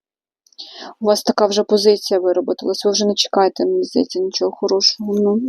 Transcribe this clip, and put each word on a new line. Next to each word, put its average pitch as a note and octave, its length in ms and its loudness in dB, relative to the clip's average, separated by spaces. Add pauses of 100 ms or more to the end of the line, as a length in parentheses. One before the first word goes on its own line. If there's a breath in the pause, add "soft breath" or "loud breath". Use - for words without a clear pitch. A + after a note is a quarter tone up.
(1000 loud breath)
У A3 60 -2
вас G#3 160 2
така A3+ 240 2
вже G3+ 180 0
позиція G#3 560 2
вироботилась, F3+ 640 -2
ви G#3 60 2
вже G3+ 160 0
не G3+ 80 0
чекаєте, F#3+ 520 0
мені F#3 180 0
здається, - 360 -2
нічого F#3+ 300 -2
хорошого. G3 640 -2
Ну, G#3 240 2 (100)